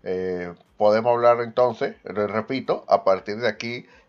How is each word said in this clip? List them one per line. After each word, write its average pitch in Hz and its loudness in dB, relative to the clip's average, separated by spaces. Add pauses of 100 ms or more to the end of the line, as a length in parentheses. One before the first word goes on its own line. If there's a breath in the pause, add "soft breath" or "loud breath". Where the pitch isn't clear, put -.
eh, 92 -6 (240)
podemos 110 4
hablar 120 4
entonces, 123 -2
le 104 -4
repito, 110 -4
a 98 4
partir 95 -2
de 120 0
aquí 117 -8 (220 soft breath)